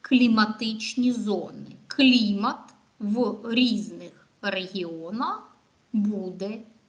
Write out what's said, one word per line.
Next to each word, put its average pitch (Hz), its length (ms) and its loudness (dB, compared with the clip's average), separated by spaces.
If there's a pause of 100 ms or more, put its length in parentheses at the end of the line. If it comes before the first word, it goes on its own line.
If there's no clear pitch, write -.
Кліматичні 226 1120 2
зони. 202 640 -4 (100)
Клімат 226 880 2 (240)
в 214 400 0 (160)
різних 190 720 -2 (140)
регіонах 190 1120 -6 (360)
буде 202 680 -2 (260)